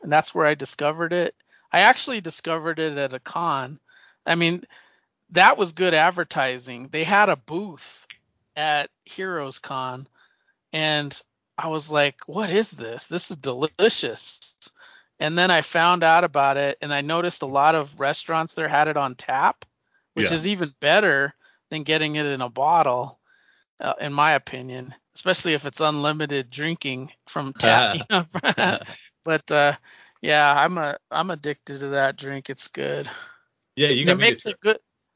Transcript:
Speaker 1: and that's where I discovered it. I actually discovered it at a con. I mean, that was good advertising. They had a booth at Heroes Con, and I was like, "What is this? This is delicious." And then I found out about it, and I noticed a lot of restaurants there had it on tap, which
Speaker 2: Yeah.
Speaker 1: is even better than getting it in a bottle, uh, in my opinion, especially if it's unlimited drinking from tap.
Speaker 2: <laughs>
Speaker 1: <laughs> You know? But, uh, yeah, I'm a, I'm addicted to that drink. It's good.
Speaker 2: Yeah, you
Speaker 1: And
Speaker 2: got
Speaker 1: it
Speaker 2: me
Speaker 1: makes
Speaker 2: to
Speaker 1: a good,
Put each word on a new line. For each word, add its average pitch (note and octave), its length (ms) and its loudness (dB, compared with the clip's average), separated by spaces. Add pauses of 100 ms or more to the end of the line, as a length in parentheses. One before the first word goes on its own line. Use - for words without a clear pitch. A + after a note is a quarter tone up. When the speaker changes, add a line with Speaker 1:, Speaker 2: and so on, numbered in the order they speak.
Speaker 1:
and D3+ 100 -8
that's D3+ 220 4
where E3 120 2
I D3+ 80 4
discovered D#3 580 -4
it. F3 220 0 (380)
I F3 80 4
actually A#3 400 4
discovered D#3+ 580 -6
it D#3 200 -4
at C3+ 160 -4
a C3 60 -8
con. D3+ 580 -4 (480)
I E3 80 2
mean, E3+ 300 0 (640)
that G3 260 8
was F#3+ 160 0
good F3+ 220 2
advertising. C3+ 920 0
They D#3 160 -4
had G3+ 240 4
a E3 80 2
booth D#3+ 720 -10 (500)
at D3+ 340 0 (140)
Heroes E3+ 540 -8
Con, C3 480 -8 (640)
and D3+ 460 -2 (380)
I E3 120 -6
was D#3 220 -6
like, C#3+ 260 2 (100)
"What F#3 240 -6
is G3+ 200 0
this? A#2 360 -12
This E3+ 240 -6
is F3 80 -12
delicious." C3+ 1160 -2 (680)
And D#3 160 -2
then F3+ 140 4
I E3 120 6
found E3+ 420 2
out E3 200 6
about C#3 340 2
it, C#3 240 -2
and D3 100 -6
I C#3+ 80 0
noticed E3 420 -4
a D3 40 -6
lot C#3 280 4
of D3 240 -4
restaurants D#3+ 560 -2
there D#3+ 140 -2
had D3+ 200 4
it D3+ 80 -2
on C3+ 180 -2
tap, C#3 500 -2 (500)
which F#2+ 160 0
Speaker 2:
Yeah. E3 60 0
Speaker 1:
is D#3+ 100 -4
even F3 340 -4
better D3 540 4 (360)
than D#3 120 -6
getting D3+ 340 -2
it D3+ 100 -2
in C#3 140 -4
a B2 80 -4
bottle, C3 680 0 (640)
uh, C#3 200 -4
in D3 120 -8
my D3 200 4
opinion, B2+ 640 -6 (200)
especially F3 400 -2
if C#3+ 120 -4
it's C3 140 -8
unlimited D3 720 -2
drinking C#3+ 640 -8 (140)
from C#3 260 -8
tap. - 500 2
Speaker 2:
<laughs> - 40 -18
Speaker 1:
<laughs> - 40 -12
You F#3 120 0 (340)
know? F#3 220 0 (460)
But, D#3 280 -2
uh, C#3+ 240 4 (460)
yeah, D3 280 4
I'm D#3 280 2
a, D3 180 -4 (140)
I'm E3 200 -4
addicted D3 500 -10
to C#3 80 -8
that C#3 280 0
drink. C3+ 320 -10
It's - 200 -6
good. C#3+ 420 -6 (680)
Speaker 2:
Yeah, D3 120 4
you C3 120 2
Speaker 1:
And D3+ 60 -2
Speaker 2:
got F3+ 60 6
Speaker 1:
it F#3 40 0
Speaker 2:
me F#3+ 60 -2
Speaker 1:
makes A3+ 220 0
Speaker 2:
to A3 60 -8
Speaker 1:
a G3 40 -10
good, G#3+ 240 0 (380)